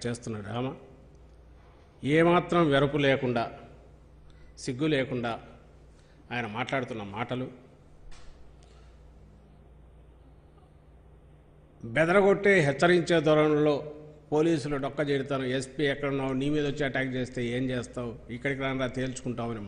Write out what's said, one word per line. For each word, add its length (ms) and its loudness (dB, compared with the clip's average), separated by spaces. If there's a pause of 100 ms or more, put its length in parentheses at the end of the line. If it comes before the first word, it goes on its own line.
చేస్తున్న 320 -6 (100)
డ్రామా, 260 -4 (1500)
ఏమాత్రం 440 4 (120)
వెరపు 320 2
లేకుండా, 380 2 (1200)
సిగ్గు 300 -2
లేకుండా 380 -2 (1000)
ఆయన 120 -2 (100)
మాట్లాడుతున్న 480 -4 (120)
మాటలు, 320 -4 (4000)
బెదరగొట్టే, 580 4 (140)
హెచ్చరించే 500 4 (100)
ధోరణిలో 480 4 (540)
పోలీసులు 540 2
డొక్క 260 -4
చేరుతాను, 360 -2 (120)
ఎస్పీ 260 -4 (100)
ఎక్కడున్నావు, 460 -2
నీ 140 0
మీద 160 0
వచ్చి 160 -2
అటాక్ 320 -2
చేస్తే 240 -4 (140)
ఏం 160 -2
చేస్తావు, 420 -6 (220)
ఇక్కడికి 280 -4
రానరా 320 -2
తేల్చుకుంటామని 720 -6